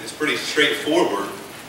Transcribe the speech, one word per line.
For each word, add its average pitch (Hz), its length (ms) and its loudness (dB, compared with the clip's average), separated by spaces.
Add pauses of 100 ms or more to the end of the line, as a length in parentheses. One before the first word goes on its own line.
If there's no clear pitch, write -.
it's - 120 -10
pretty 139 240 0
straightforward. - 920 2 (400)